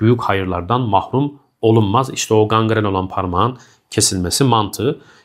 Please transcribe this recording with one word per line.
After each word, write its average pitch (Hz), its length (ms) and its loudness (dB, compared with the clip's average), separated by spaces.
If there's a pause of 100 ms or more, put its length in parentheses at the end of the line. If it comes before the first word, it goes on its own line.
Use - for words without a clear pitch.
büyük 120 220 2
hayırlardan 95 580 -2
mahrum 123 520 -2 (280)
olunmaz. 113 540 2
İşte - 200 -2
o 107 140 4
gangren 110 360 0
olan 95 240 -2
parmağın 95 500 -2 (320)
kesilmesi 95 540 0
mantığı. 113 560 0 (240)